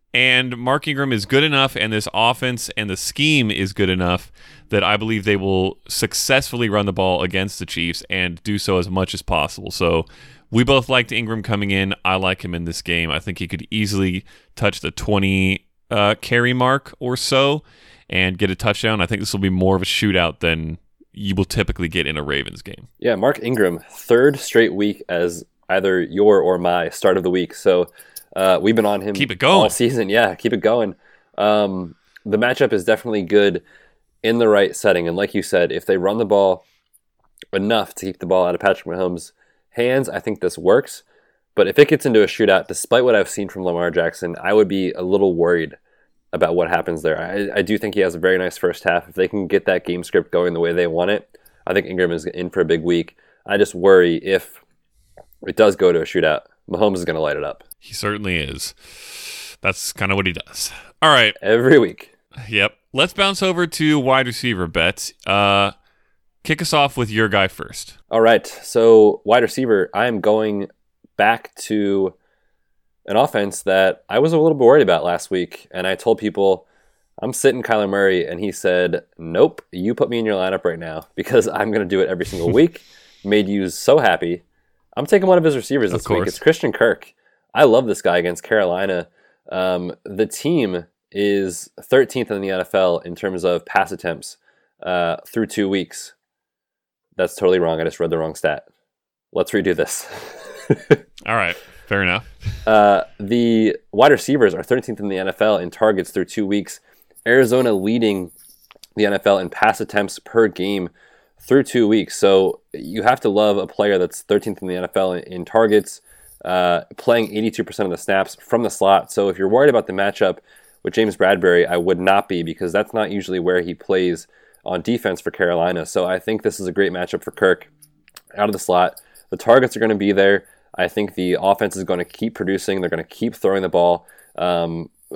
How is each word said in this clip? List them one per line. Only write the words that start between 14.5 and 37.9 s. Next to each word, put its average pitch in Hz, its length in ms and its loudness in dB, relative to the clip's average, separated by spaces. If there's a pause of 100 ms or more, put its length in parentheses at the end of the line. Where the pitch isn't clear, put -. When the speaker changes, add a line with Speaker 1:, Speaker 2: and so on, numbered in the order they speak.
Speaker 1:
touch 101 240 -2
the - 100 -6
twenty, 95 760 -2 (240)
uh, 104 300 0
carry 120 320 0
mark 127 460 -2
or 123 180 -6
so 139 460 0 (480)
and 92 260 0
get 95 140 0
a 90 60 -4
touchdown. 110 440 -2
I 85 60 2
think 104 140 -4
this 104 120 -6
will 101 80 -4
be 95 80 0
more 92 280 2
of 90 60 -2
a 98 40 -4
shootout 90 540 0
than 80 380 -2 (340)
you 98 220 -6
will 95 100 0
typically 90 440 -4
get 80 180 -2
in 76 100 -6
a 76 60 -6
Ravens 71 380 -6
game. - 280 -20 (100)
Speaker 2:
Yeah, 117 160 0
Mark 120 280 0
Ingram, 104 360 0 (100)
third 135 500 2
straight - 360 0
week 104 340 -4
as 87 360 -4 (240)
either 92 340 2
your 98 380 4
or 90 180 2
my 87 320 0
start 92 260 2
of 90 60 0
the 90 80 0
week. 90 240 -2
So, 90 320 2 (480)
uh, 95 260 2
we've 110 160 2
been 110 80 2
on 104 160 0
him 101 140 -6
Speaker 1:
Keep 110 160 -4
it 90 80 -8
going. 170 240 4
Speaker 2:
all 107 80 2
season. 120 380 -2
Yeah, 104 260 2
keep 113 180 -2
it 104 80 -2
going. 110 340 0 (440)
Um, 98 560 0 (300)
the 107 120 -2
matchup 120 360 2
is 95 120 -2
definitely 110 380 -2
good 98 400 2 (600)
in 113 160 0
the 117 100 4
right 101 280 4
setting. 87 320 2
And 85 80 -4
like 101 180 -4
you 98 80 0
said, 87 300 0
if 87 140 -8
they 95 100 2
run 98 220 -2
the 110 80 -2
ball 98 380 2 (880)
enough 101 420 -2